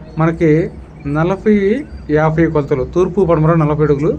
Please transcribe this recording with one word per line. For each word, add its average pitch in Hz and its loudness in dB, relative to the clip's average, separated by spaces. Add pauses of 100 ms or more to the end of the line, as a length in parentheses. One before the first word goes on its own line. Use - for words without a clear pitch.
(200)
మనకి 165 2 (680)
నలభై 190 0 (600)
యాభై 160 2
కొలతలు, 139 0 (100)
తూర్పు 180 0
పడమర 156 2 (100)
నలభై 151 0
అడుగులు, 147 0